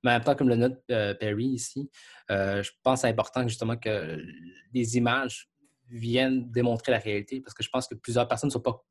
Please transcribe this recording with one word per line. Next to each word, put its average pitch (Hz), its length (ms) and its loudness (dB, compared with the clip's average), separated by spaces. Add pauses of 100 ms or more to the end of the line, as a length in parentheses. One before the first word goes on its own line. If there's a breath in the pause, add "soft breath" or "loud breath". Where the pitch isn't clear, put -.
mais 123 80 4
en 120 40 6
même 117 100 2
temps, 143 100 4
comme 135 140 2
le 120 80 6
note, 127 340 2
euh, 104 240 0
Perry 107 300 -2
ici, 135 440 -4 (420 loud breath)
euh, 98 320 0
je - 80 -6 (120)
pense 131 180 2
que - 20 -
c'est 123 100 4
important 117 340 0
justement 117 300 -2
que 90 420 -4 (540)
les 120 240 0
images 120 540 0 (400)
viennent 120 600 0
démontrer 120 400 0
la 117 80 4
réalité, 107 440 -4
parce 117 120 -18
que - 80 -8
je - 60 -6
pense 131 180 -4
que - 80 -10
plusieurs 120 320 0
personnes 127 240 -2
sont 123 100 -2
pas 117 300 -2